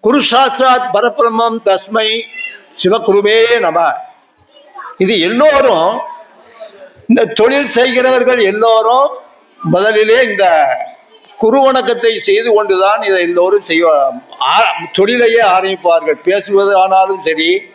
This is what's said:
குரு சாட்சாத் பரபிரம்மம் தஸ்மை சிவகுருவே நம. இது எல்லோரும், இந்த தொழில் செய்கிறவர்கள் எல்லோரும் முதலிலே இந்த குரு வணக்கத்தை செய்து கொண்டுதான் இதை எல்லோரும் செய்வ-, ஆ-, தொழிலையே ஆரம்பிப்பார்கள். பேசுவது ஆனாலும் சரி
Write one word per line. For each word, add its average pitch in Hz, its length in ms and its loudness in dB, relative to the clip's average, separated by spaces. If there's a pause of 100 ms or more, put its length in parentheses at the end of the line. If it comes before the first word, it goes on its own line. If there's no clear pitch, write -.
குரு 254 160 2 (100)
சாட்சாத் 254 640 0
பரபிரம்மம் 233 640 -2 (100)
தஸ்மை 214 400 -2 (720)
சிவகுருவே 202 560 0 (300)
நம. 160 120 0 (1300)
இது 208 100 0 (140)
எல்லோரும், 240 640 2 (1160)
இந்த 240 120 2 (160)
தொழில் 262 380 2
செய்கிறவர்கள் 247 640 0 (100)
எல்லோரும் 226 560 2 (680)
முதலிலே 214 440 2 (120)
இந்த 196 160 0 (960)
குரு 226 240 2
வணக்கத்தை 240 460 0 (140)
செய்து 220 300 0
கொண்டுதான் 196 520 0
இதை 190 100 0 (100)
எல்லோரும் 185 400 0
செய்வ-, 165 260 2 (580)
ஆ-, 190 220 0 (240)
தொழிலையே 226 440 2 (120)
ஆரம்பிப்பார்கள். 170 720 -2
பேசுவது 202 460 0 (100)
ஆனாலும் 190 440 0
சரி 160 220 -2 (260)